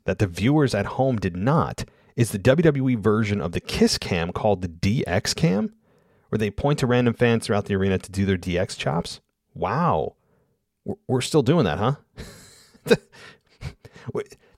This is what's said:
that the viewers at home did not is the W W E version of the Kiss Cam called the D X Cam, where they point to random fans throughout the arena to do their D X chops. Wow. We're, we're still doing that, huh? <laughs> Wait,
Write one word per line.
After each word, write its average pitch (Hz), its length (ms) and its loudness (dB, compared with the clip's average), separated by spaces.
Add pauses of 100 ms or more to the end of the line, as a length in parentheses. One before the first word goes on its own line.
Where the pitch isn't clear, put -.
that 95 160 -2
the 104 60 4
viewers 120 480 2
at 101 120 0
home 131 300 0
did 95 200 -4
not 120 480 0 (320)
is 117 140 0
the 104 80 -6
W 127 240 4
W 143 260 2
E 127 60 2
version 104 480 0
of 87 100 -6
the - 80 -4
Kiss - 380 0
Cam 85 340 -4
called 98 300 -2
the 92 60 -6
D 98 380 -2
X - 280 -2
Cam, 202 400 0 (560)
where 113 80 -2
they 107 120 -2
point 143 280 0
to 135 80 0
random 123 260 4
fans 117 320 2
throughout 101 220 0
the 101 80 -2
arena 95 240 2
to - 120 -10
do 95 140 0
their 95 140 2
D 87 200 -2
X 98 160 -2
chops. - 460 -6 (320)
Wow. 98 640 -2 (720)
We're, 98 80 -8 (140)
we're 127 120 0
still 151 220 2
doing 147 220 4
that, 78 140 0
huh? 120 180 0 (920)
<laughs> 226 100 6 (1200)
Wait, - 220 -8 (220)